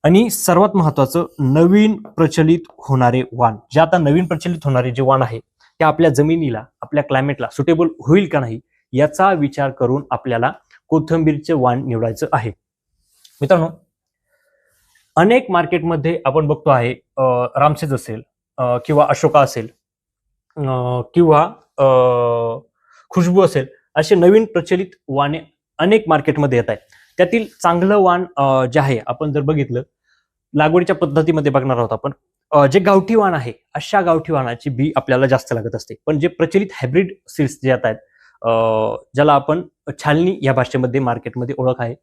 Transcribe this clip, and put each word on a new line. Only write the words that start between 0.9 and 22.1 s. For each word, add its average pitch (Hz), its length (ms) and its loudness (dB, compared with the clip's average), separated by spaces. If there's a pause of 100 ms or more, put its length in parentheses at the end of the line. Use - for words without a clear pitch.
नवीन 175 600 2
प्रचलित 165 580 0 (100)
होणारे 127 540 0 (100)
वाण. 117 220 0 (160)
जे 143 80 2
आता 165 180 2
नवीन 160 280 2
प्रचलित 165 380 -6
होणारे 127 280 0
जे 123 100 -4
वाण 135 200 2
आहे, 117 180 -4 (400)
ते 160 40 2
आपल्या 156 260 2
जमिनीला, 147 560 0 (160)
आपल्या 147 220 -4
क्लायमेटला 135 480 -2
सुटेबल 165 360 0
होईल 160 420 0
का 147 100 -2
नाही, 117 200 -6 (340)
याचा 196 400 2
विचार 139 380 -2
करून 131 400 -2
आपल्याला 135 400 -4 (360)
कोथिंबीरचे 156 680 -2
वाण 127 340 -2
निवडायचं 117 440 -4
आहे. 117 200 -4 (920)
मित्रांनो, 170 260 2 (1500)
अनेक 220 360 2
मार्केटमध्ये 170 760 -2
आपण 147 220 0
बघतो 151 220 -2
आहे, 123 220 2 (260)
अ, 135 60 0 (360)
रामसेज 147 340 0
असेल, 117 280 -8 (360)
अ, 123 200 -2
किंवा 147 320 2
अशोका 147 300 2
असेल, 123 280 -2 (920)
अ, 127 440 -4
किंवा, 156 400 4 (360)
अ, 139 80 2 (1200)